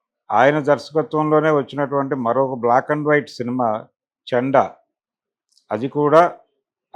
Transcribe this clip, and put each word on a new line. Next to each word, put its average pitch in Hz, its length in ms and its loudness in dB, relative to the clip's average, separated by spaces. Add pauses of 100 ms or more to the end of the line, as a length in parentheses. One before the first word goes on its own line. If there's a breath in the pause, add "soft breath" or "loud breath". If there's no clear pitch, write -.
(300)
ఆయన 135 280 4
దర్శకత్వంలోనే 151 920 0
వచ్చినటువంటి 139 640 -2
మరొక 131 440 -2
black 123 380 0
and 151 140 -4
white 147 160 0
సినిమా 120 600 -6 (480)
చెండా, 127 400 0 (960)
అది 110 160 -6
కూడా 147 480 2 (600)